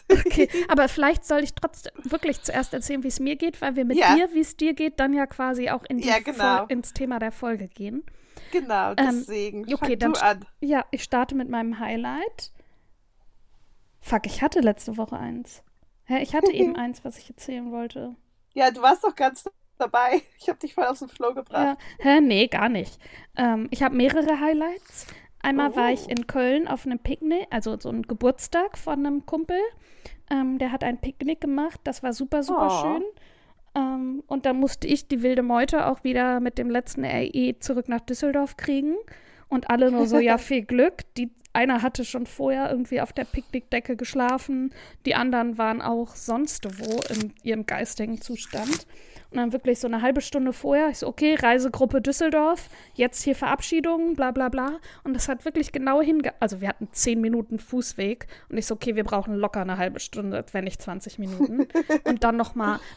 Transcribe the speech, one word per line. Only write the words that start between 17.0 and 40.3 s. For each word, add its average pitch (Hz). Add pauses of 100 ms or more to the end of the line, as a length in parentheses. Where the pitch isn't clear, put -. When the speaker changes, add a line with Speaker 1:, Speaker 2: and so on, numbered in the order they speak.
Speaker 1:
was 247
ich -
erzählen 240
wollte. 240 (420)
Speaker 2:
Ja, 269
du 240
warst 294
doch 403
ganz 269 (340)
dabei. 247
<laughs> -
Ich -
hab -
dich -
voll 349
aus 254
dem 262
Flow 247
gebracht. 277 (220)
Speaker 1:
Ja. 277
Hä? 320
Nee, 226
gar 208
nicht. 202 (380)
Ähm, 226
ich 262
hab 269
mehrere 277
Highlights. 320 (360)
Einmal 277
war 262
ich 262
Speaker 2:
Oh. -
Speaker 1:
in 240
Köln 269
auf -
einem 247
Picknick, 320
also 220
so -
ein 226
Geburtstag 262
von 285
einem 285
Kumpel. 330 (720)
Ähm, 262
der 254
hat 262
ein 247
Picknick 277
gemacht. 294
Das 269
war 254
super, 277
super 269
Speaker 2:
Oh. 170 (120)
Speaker 1:
schön. 339 (680)
Ähm, 262
und 277
dann 262
musste 269
ich -
die 247
wilde 254
Meute 247
auch -
wieder 247
mit 247
dem 240
letzten 247
R 240
E 254
zurück 247
nach 240
Düsseldorf 277
kriegen. 294 (520)
Und 254
alle 247
nur 233
so, 226
Speaker 2:
<laughs> -
Speaker 1:
„Ja, 233